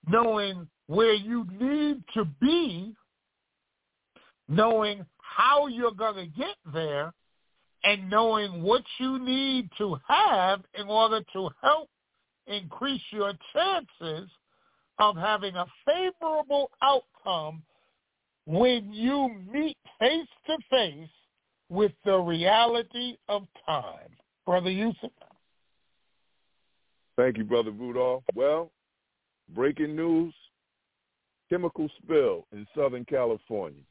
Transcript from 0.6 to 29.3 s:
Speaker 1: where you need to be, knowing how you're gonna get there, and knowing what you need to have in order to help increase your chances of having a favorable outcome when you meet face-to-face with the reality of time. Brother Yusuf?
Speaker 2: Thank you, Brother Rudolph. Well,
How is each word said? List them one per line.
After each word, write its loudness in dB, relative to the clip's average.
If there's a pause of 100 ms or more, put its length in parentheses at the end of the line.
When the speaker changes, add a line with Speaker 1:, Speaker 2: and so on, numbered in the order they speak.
Speaker 1:
where 4
you -2
need -2 (100)
to 0
be, 0 (1500)
knowing 2 (160)
how 2
you're -2
gonna -6
get -8
there, -6 (720)
and 0
knowing 2
what 2 (160)
you -2
need -2
to -2 (120)
have 4
in -10
order 2 (120)
to -4 (120)
help 2 (580)
increase -8
your -4 (200)
chances -4 (680)
of 4
having -2
a -2 (200)
favorable -2 (100)
outcome -2 (800)
when 2
you 0 (220)
meet -4 (220)
face-to-face -2 (600)
with 2 (100)
the 4
reality 2 (120)
of -4 (180)
time. -6 (360)
Brother 0
Yusuf? -4 (2000)
Speaker 2:
Thank 4
you, -4
Brother 0
Rudolph. -2 (100)
Well, 0 (800)